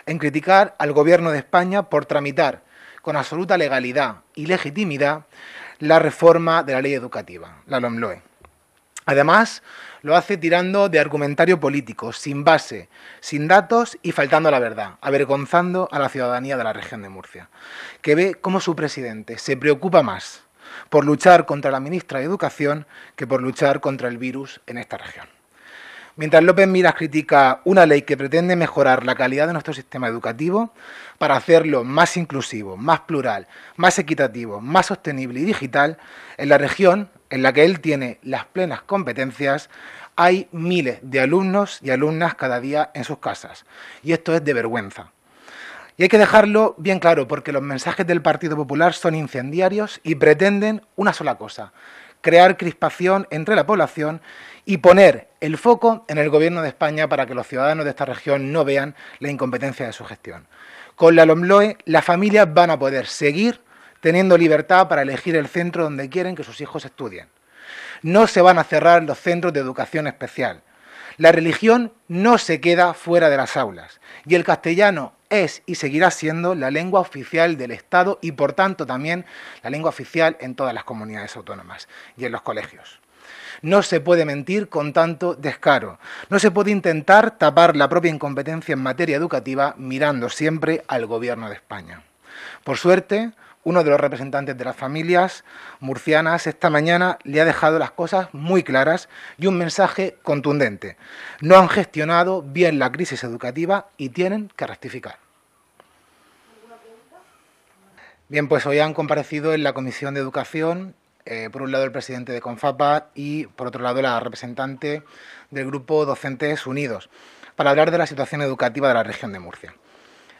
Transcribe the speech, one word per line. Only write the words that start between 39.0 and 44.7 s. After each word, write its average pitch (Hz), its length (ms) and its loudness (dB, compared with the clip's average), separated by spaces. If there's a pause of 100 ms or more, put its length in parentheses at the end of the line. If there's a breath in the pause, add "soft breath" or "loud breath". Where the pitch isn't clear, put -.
hay 185 360 2
miles 165 480 -2
de 131 200 -4
alumnos 190 600 0
y 135 100 -8
alumnas 156 440 0
cada 123 260 -6
día 147 320 -4
en 131 120 -10
sus 151 140 -10
casas. - 460 -12 (380 loud breath)
Y 156 100 -2
esto 165 220 -2
es 165 100 -2
de 143 80 0
vergüenza. 113 600 -6 (840 loud breath)